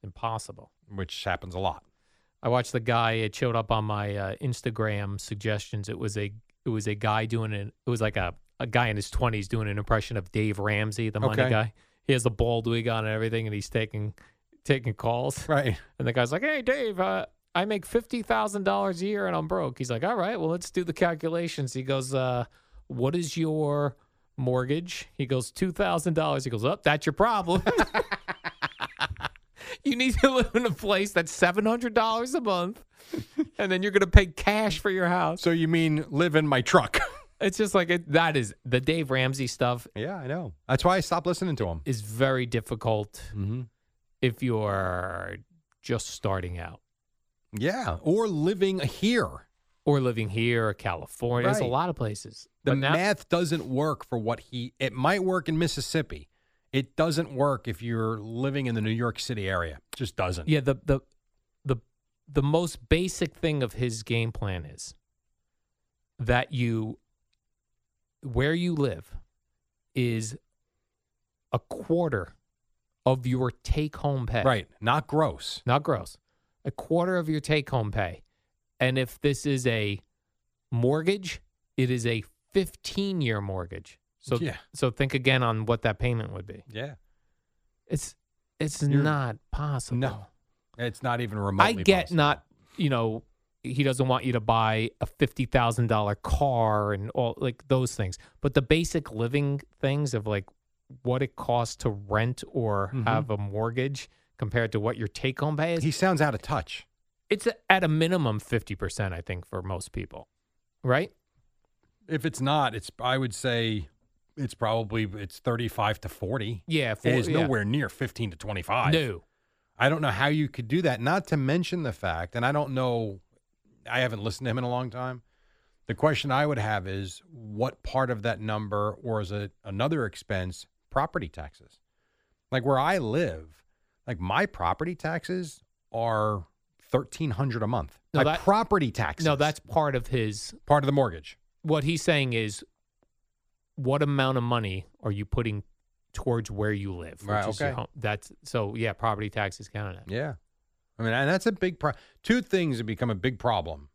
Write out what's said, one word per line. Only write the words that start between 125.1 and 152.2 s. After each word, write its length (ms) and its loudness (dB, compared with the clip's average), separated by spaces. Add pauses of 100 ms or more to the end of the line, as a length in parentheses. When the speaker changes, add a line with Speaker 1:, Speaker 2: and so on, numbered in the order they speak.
Speaker 2:
The 80 -4
question 360 2
I 160 2
would 120 -2
have 280 -2
is 360 -8 (100)
what 500 -6
part 280 0
of 120 -4
that 180 -2
number, 520 -2 (100)
or 200 -2
is 100 -6
it 200 -6 (120)
another 400 0
expense, 640 -4 (240)
property 380 -2
taxes? 500 -16 (760)
Like, 120 -2
where 140 4
I 200 4
live, 640 -4 (420)
like, 140 -6
my 260 0
property 480 -2
taxes 720 -6 (260)
are 560 0 (440)
thirteen 400 -2
hundred 320 -2
a 40 0
month. 320 -4 (140)
Speaker 1:
No, 80 4
Speaker 2:
My 40 6
Speaker 1:
that 160 0
Speaker 2:
property 520 4
taxes. 320 -4
Speaker 1:
No, 120 4
that's 220 2
part 380 0
of 120 -4
his 460 -4 (120)
Speaker 2:
Part 180 6
of 20 4
the 60 4
mortgage. 460 0 (240)
Speaker 1:
What 220 0
he's 180 0
saying 320 2
is, 280 -2 (1120)
what 260 2
amount 360 2
of 60 0
money 420 -2 (160)
are 80 -2
you 140 -2
putting 380 -2 (500)
towards 380 -2
where 220 -2
you 220 -4
live, 280 -12
which 80 -12
Speaker 2:
Right, 180 0
Speaker 1:
is 100 -6
your 120 0
Speaker 2:
okay. 60 -6
Speaker 1:
home? 100 -6 (100)
That's, 360 -4 (120)
so, 320 -4
yeah, 160 -2
property 380 -2
taxes 380 -6
count 200 -8
on 60 -10
that. 200 -12
Speaker 2:
Yeah. 200 -4 (640)
I 40 -6
mean, 100 2
and 160 2
that's 180 2
a 60 2
big 260 -2
pro-, 140 0 (300)